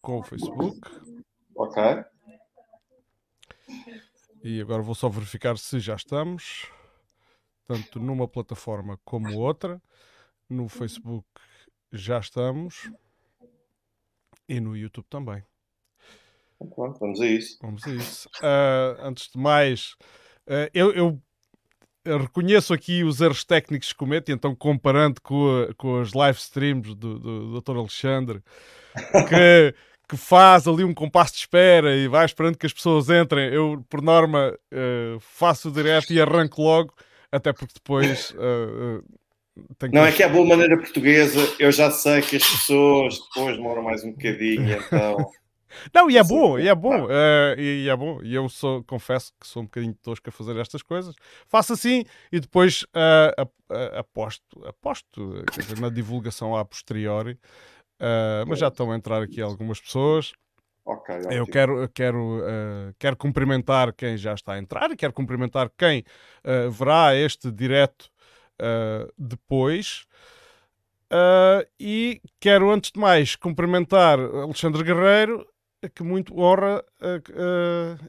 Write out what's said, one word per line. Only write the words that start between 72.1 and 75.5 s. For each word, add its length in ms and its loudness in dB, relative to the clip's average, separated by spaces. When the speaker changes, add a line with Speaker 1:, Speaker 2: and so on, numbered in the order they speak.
Speaker 1:
quero, 300 4
antes 220 -2
de 80 -12
mais, 360 4
cumprimentar 840 2
Alexandre 640 -4
Guerreiro, 640 2